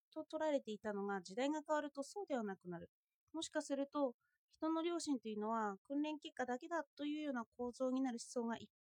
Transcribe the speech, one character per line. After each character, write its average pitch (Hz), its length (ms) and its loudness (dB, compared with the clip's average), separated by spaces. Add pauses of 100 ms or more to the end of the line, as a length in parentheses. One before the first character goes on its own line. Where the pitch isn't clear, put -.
(140)
と 311 100 -4
取 311 160 -4
ら 311 120 4
れ 277 100 6
て - 80 -8
い 208 80 -2
た 214 160 -2
の 202 140 0
が、 196 140 0
時 185 140 -12
代 269 140 2
が 311 160 2
変 311 80 2
わ 302 80 4
る 294 80 -4
と 277 140 -6
そ 403 200 -6
う - 40 -4
で 285 80 0
は 233 80 0
な 196 120 -2
く 180 140 -12
な 170 80 -4
る。 170 140 -12 (420)
も 320 80 -4
し - 80 -6
か 302 140 0
す 285 120 -2
る 277 120 0
と、 277 260 2 (440)
人 320 120 0
の 320 140 2
良 349 160 2
心 285 200 2
と 220 100 -6
い 214 60 -2
う 208 40 -2
の 214 100 0
は 208 280 2 (100)
訓 285 140 2
練 302 180 0
結 311 160 -12
果 254 100 0
だ 247 120 0
け 311 100 -10
だ 320 160 0 (120)
と 285 100 -4
い 294 140 0
う - 20 -2
よ 294 100 0
う - 20 0
な 233 100 -2 (140)
構 247 140 -2
造 254 200 2
に 262 100 4
な 262 100 4
る 233 80 -4
思 - 240 -2
想 226 40 2
が 233 100 0
一 - 120 -12 (140)